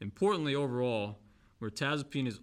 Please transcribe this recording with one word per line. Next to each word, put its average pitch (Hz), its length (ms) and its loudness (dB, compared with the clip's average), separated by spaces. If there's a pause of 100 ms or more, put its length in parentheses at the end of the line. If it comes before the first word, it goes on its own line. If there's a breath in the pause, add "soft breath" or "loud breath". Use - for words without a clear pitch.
Importantly, 151 560 2
overall, 120 640 0 (420 soft breath)
mirtazapine 139 640 -2
is 107 160 -6